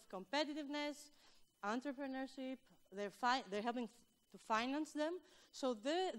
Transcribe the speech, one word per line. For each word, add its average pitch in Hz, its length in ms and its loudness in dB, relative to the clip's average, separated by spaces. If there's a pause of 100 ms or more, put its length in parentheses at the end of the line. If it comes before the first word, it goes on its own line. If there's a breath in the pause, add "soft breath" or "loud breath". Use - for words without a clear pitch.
(120)
competitiveness, 294 1000 -2 (520 soft breath)
entrepreneurship, 262 920 -2 (340)
they're 202 200 -4
fi-, 247 400 4
they're 208 100 0
helping 240 260 0 (440)
to 202 60 -16 (100)
finance 262 440 2
them. 320 280 0 (320 loud breath)
So 254 240 0
the, 320 440 2